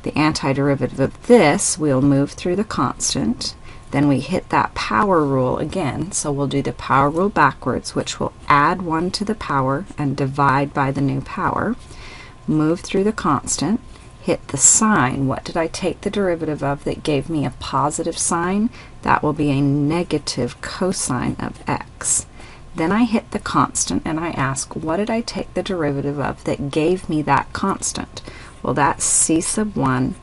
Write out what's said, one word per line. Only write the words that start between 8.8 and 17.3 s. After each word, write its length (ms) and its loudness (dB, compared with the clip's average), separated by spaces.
one 280 -2
to 140 -4
the 100 -2
power 500 0
and 180 0
divide 580 0
by 180 0
the 100 -2
new 180 0
power. 560 -2
Move 320 2
through 240 0
the 80 2
constant, 680 0
hit 260 -2
the 100 -6
sine. 720 4
What 160 -2
did 140 -6
I 100 0
take 340 -4
the 80 -2
derivative 540 0
of 220 -2
that 180 -4
gave 260 0
me 160 0